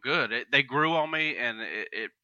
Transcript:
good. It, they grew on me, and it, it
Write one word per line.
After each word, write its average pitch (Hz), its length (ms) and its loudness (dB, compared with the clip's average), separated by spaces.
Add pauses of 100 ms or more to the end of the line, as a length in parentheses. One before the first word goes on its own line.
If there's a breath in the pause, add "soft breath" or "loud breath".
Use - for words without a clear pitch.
good. 127 300 0
It, 123 180 -2
they 139 140 6
grew 147 300 2
on 156 180 2
me, 156 240 0
and 113 240 -4
it, 101 320 -8
it 107 180 -6 (140)